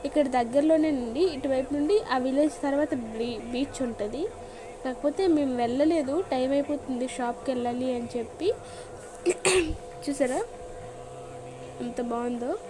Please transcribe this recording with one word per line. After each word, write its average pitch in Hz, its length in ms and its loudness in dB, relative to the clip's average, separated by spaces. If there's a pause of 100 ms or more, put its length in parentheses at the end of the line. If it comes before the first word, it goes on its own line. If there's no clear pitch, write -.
ఇక్కడ 285 240 4
దగ్గరలోనే 285 600 4
నుండి 247 300 0
ఇటువైపు 277 540 2
నుండి 311 260 4 (120)
ఆ 262 60 4
విలేజ్ 269 440 2
తర్వాత 294 320 2
బీ-, 226 460 -4 (120)
బీచ్ 269 300 -2
ఉంటుంది. 233 440 -2 (580)
కాకపోతే 294 420 2
మేము 285 300 4
వెళ్ళలేదు, 285 760 2
టైమ్ 262 220 2
అయిపోతుంది 277 560 0
షాప్కి 247 420 -4
వెళ్ళాలి 247 440 0
అని 240 220 -4
చెప్పి. 302 360 -2 (1600)
చూసారా 277 340 0 (1400)
ఎంత 240 200 -4
బాగుందో? 240 580 -2 (120)